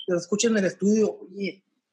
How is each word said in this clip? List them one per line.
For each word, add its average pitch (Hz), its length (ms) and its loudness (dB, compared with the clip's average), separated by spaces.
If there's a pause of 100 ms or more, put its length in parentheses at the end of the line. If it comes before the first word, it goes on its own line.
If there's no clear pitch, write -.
las 175 160 0
escuchan 220 300 0
en 214 60 2
el 190 60 0
estudio, 208 540 0
oye, 190 440 -10 (300)